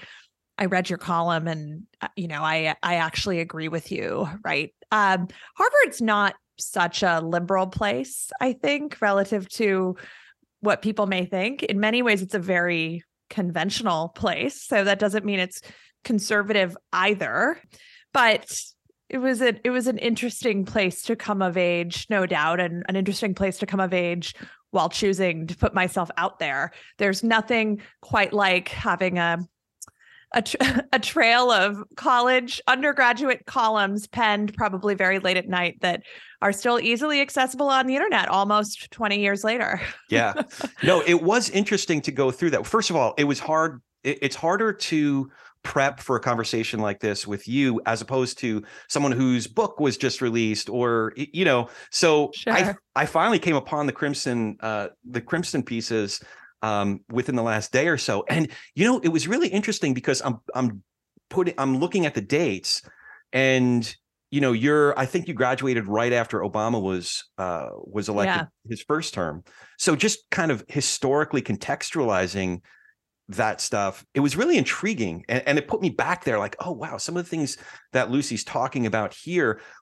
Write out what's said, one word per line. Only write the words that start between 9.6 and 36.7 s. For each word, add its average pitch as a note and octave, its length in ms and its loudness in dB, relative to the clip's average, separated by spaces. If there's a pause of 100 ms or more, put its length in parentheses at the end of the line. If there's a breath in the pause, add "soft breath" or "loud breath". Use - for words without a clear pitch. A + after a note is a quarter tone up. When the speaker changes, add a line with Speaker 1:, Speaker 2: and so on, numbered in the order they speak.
Speaker 1:
what G#3 220 0
people G#3+ 240 0
may F#3 180 0
think. G3+ 380 -4
In G3+ 180 -2
many A3+ 220 2
ways, G#3 200 2
it's F#3+ 120 -6
a G#3 60 -2
very F3 640 -2 (280)
conventional F3 800 -2
place. G3+ 520 -2
So G3+ 220 2
that G3 140 2
doesn't G3+ 260 0
mean G3+ 140 -2
it's F#3 220 -6 (440 loud breath)
conservative G#3 720 0 (160)
either. F#3+ 680 0 (520 loud breath)
But - 380 2 (580)
it C4 100 -4
was B3+ 220 0
a, A#3+ 140 4 (100)
it B3 60 0
was B3 160 0
an B3+ 120 0
interesting A3 640 -2
place F#3+ 380 0
to A#3 140 -2
come G3+ 260 -2
of F3+ 140 0
age, F3 540 0
no F#3+ 160 2
doubt, E3 340 0
and F3 280 -4
an F#3+ 80 -2
interesting G3 380 -2
place F#3+ 240 -2
to G3+ 80 -4
come G3 140 -2
of F#3 140 0
age F3 400 -2 (360 loud breath)
while F3 180 2
choosing F3+ 580 0
to F3 100 -8
put - 180 0
myself F3+ 420 0
out F3 220 -2
there. C#3+ 340 -4 (260 loud breath)
There's G3 240 0
nothing A3 580 2 (220 loud breath)
quite G#3 320 2
like F#3 340 2
having F3+ 500 0
a, E3+ 200 2 (960 soft breath)
a A3+ 80 4
tr-, - 140 -6 (180)
<laughs> - 180 0
a C4 60 4
trail A#3+ 520 4
of G#3 320 2 (140)
college B3+ 680 2
undergraduate C4 800 2
columns G#3 600 0
penned G#3 480 0
probably G3+ 400 0
very F#3+ 260 2
late F#3 180 2
at F3+ 100 -4
night F3+ 320 -2
that F3 220 0 (400 loud breath)
are G3+ 100 4
still A#3+ 260 0